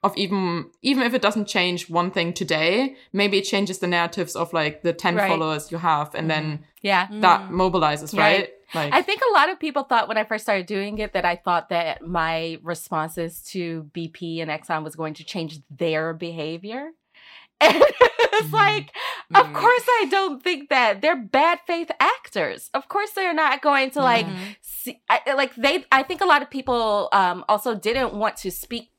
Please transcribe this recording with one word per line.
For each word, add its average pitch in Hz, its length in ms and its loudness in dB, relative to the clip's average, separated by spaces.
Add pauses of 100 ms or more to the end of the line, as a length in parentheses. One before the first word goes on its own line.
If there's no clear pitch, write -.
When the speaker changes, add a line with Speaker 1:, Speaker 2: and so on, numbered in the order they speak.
Speaker 1:
of 202 140 0
even, 185 520 -2 (120)
even 262 220 2
if 240 100 0
it 247 80 0
doesn't 208 260 0
change 180 420 -2
one 175 220 0
thing 170 220 -2
today, 175 640 0 (160)
maybe 196 240 2
it 196 60 2
changes 196 360 -2
the 180 80 -2
narratives 170 480 -2
of, 165 160 -4
like, 151 320 -2
the 170 80 2
ten 175 240 -2
Speaker 2:
Right. 196 140 0
Speaker 1:
followers 156 420 -2
you 170 60 -6
have, 156 360 0
and 160 160 -4
then 156 360 -4 (160)
Speaker 2:
Yeah. 190 280 0
Speaker 1:
that 190 340 4
Speaker 3:
Mm. 190 80 -12
Speaker 1:
mobilizes, 165 640 0
Speaker 2:
Right. 165 60 2 (180)
Speaker 1:
right? - 100 -4 (260)
Like, 151 180 0
Speaker 2:
I 294 80 6
think 427 200 -2
a 480 120 2
lot 302 160 6
of 381 80 -6
people 285 260 -4
thought 233 260 0
when 220 80 0
I 214 80 0
first 214 180 -6
started 196 220 0
doing 208 320 -6
it 214 160 -6
that 180 100 0
I 175 140 2
thought 170 320 -2
that 170 360 -2
my 165 560 -2
responses 165 800 -6 (120)
to 165 300 -6 (100)
B 165 160 -8
P 165 320 -8
and 156 100 -6
Exxon 156 320 -4
was 156 140 -12
going 156 160 -6
to 151 100 -18
change 160 360 -8 (100)
their 160 440 -2
behavior. 170 800 -10 (280)
<laughs> - 400 -20
And 311 220 6
it's 466 680 4
Speaker 1:
Mm. - 40 -6
Speaker 2:
like, 415 380 2 (420)
of 440 140 8
Speaker 3:
Mm. 151 80 -12
Speaker 2:
course 480 300 4 (160)
I 359 100 2
don't 370 320 -2
think 302 260 -4
that. 226 320 2
They're 320 140 2 (240)
bad 330 260 4
faith 339 240 -4 (100)
actors. 214 760 -2
Of 269 120 -4
course 415 260 -4
they're 370 200 -2
not 294 300 0
going 269 280 2
to, 285 100 -2
like, 233 260 4
Speaker 3:
Mm-hmm. 190 240 -10 (100)
Speaker 2:
see, - 480 -14
I, - 120 4 (120)
like, 269 220 0
they, 277 360 0
I 269 120 6
think 349 180 -6
a 392 60 2
lot 294 160 4
of - 80 -14
people, 233 600 0
um, 180 380 2
also 214 240 0
didn't 226 400 -2
want 208 300 -4
to 185 80 -6
speak - 480 -12